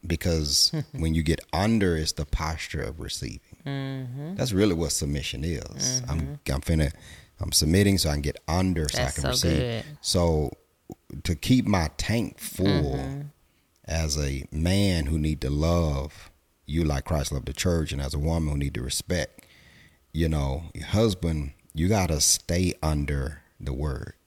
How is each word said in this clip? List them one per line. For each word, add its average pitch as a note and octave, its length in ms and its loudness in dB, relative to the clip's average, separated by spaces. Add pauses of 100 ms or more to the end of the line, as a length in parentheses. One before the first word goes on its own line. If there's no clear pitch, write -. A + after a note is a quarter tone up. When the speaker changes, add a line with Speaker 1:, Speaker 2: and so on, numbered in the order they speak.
Speaker 1:
Because E2 640 2 (120)
Speaker 2:
<laughs> - 80 -18
Speaker 1:
when D#2+ 220 0
you E2 80 4
get D2+ 180 2 (120)
under, G2 440 4
it's D#2 160 -2
the D2+ 120 -4
posture D#2 580 -4
of D2+ 180 -8
receiving. - 400 -8 (260)
Speaker 2:
Mm-hmm. C3+ 720 -8
Speaker 1:
That's B2+ 160 -2
really G2 220 4
what E2 180 -2
submission C#2+ 520 -4
is. - 640 -4
I'm, D#2+ 120 -2
Speaker 2:
Mm-hmm. C#2+ 340 -6
Speaker 1:
I'm C2+ 60 0
finna, D#2 320 2 (480)
I'm F2 120 -6
submitting G2 460 6
so E2+ 120 0
I - 20 0
can D2 100 -2
get C#2+ 160 -4 (100)
under E2 400 2
so - 100 -2
I B1+ 40 0
Speaker 2:
That's - 120 -2
Speaker 1:
can - 80 -4
Speaker 2:
so C#2 80 0
Speaker 1:
receive. C3 280 2
Speaker 2:
good. A2+ 260 -2 (160)
Speaker 1:
So E2+ 520 2 (720)
to F2+ 100 0
keep B2+ 320 4
my F2+ 300 2
tank G#2+ 420 -2
full - 280 -2 (280)
Speaker 2:
Mm-hmm. C2+ 260 -4 (640)
Speaker 1:
as D#2+ 340 -2
a C#2 340 -2
man F2 540 2
who D#2+ 120 0
need D2+ 240 0
to C2+ 80 -2
love D2+ 800 0 (380)
you D#2 160 0
like C#2+ 200 0
Christ D2 260 -2
loved C2+ 160 -4
the C#2 60 -6
church, E2 400 0
and C#2 100 -4
as C#2 100 -4
a D2+ 60 -2
woman D#2+ 340 0
who C#2+ 60 0
need C#2 160 -2
to A1+ 80 -4
respect, - 640 -4 (680)
you D#2+ 160 2
know, C#2+ 360 0 (100)
your C#2+ 120 -8
husband, E2+ 680 2 (220)
you D#2+ 140 2
gotta F2 320 2
stay - 640 2
under C#2+ 600 -2 (180)
the C#2 120 -6
word. C2+ 420 -4 (120)